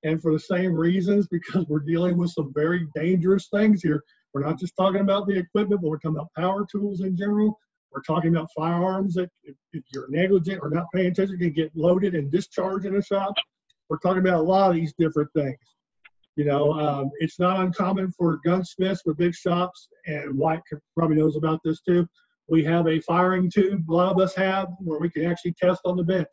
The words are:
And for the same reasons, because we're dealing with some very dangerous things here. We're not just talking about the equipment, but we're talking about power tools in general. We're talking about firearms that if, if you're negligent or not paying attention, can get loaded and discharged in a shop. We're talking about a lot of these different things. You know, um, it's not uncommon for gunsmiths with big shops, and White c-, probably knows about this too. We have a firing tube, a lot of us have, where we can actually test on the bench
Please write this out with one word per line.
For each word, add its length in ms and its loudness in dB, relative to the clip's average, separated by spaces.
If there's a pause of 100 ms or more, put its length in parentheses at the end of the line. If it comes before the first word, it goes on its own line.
And 180 -2
for 100 2
the 80 0
same 320 -2
reasons, 560 2
because 380 -4
we're 140 -2
dealing 360 0
with 140 0
some 240 -6
very 400 -2
dangerous 580 0
things 300 4
here. 200 0 (300)
We're 140 -4
not 120 -2
just 160 -8
talking 280 2
about 240 2
the 100 0
equipment, 460 0
but 80 0
we're 80 -4
talking 180 -4
about 180 -10
power 360 -2
tools 320 -4
in 120 -2
general. 440 0 (340)
We're 100 -10
talking 320 0
about 220 -2
firearms 580 -2
that 140 -2 (140)
if, 140 -20 (160)
if 100 -8 (100)
you're 160 -10
negligent 540 0
or 80 -6
not 240 -2
paying 140 2
attention, 300 -2
can 140 0
get 220 -4
loaded 400 2
and 160 -2
discharged 560 -2
in 100 -2
a 60 0
shop. 320 -2 (540)
We're 100 -4
talking 220 2
about 180 4
a 40 2
lot 280 4
of 60 2
these 200 -2
different 380 0
things. 240 -2 (760)
You 80 0
know, 300 2
um, 440 -2
it's 220 -4
not 180 2
uncommon 540 -2
for 320 0
gunsmiths 600 0
with 140 -2
big 160 2
shops, 540 -2 (180)
and 320 -6
White 320 0
c-, 60 -10 (200)
probably 200 2
knows 180 4
about 300 -2
this 180 -4
too. 240 2 (420)
We 160 4
have 220 2
a 140 2
firing 500 2
tube, 400 2
a 20 0
lot 200 2
of 80 2
us 160 2
have, 320 0 (100)
where 220 -4
we 100 -2
can 140 -4
actually 300 -2
test 300 2
on 120 0
the 80 0
bench 280 0